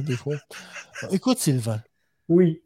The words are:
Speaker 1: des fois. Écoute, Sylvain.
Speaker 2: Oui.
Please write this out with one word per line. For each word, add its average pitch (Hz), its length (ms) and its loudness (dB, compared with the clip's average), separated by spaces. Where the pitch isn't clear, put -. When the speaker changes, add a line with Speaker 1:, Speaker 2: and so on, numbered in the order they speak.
Speaker 1:
des 135 120 -2
fois. 143 200 -6
Écoute, 220 260 2
Sylvain. 117 420 0
Speaker 2:
Oui. 170 380 4